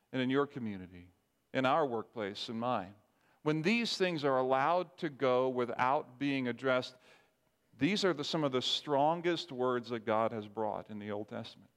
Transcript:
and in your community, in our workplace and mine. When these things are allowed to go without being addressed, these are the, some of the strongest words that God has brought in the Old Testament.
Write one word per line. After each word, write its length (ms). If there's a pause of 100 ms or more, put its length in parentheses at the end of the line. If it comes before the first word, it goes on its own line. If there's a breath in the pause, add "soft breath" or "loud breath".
(120)
and 100
in 80
your 160
community, 640 (440)
in 140
our 200
workplace 640
and 100
mine. 360 (480 soft breath)
When 200
these 340
things 280
are 140
allowed 600
to 100
go 400
without 720
being 260
addressed, 480 (840 soft breath)
these 240
are 100
the, 100
some 200
of 80
the 100
strongest 880
words 400
that 160
God 240
has 160
brought 420
in 120
the 100
Old 180
Testament. 480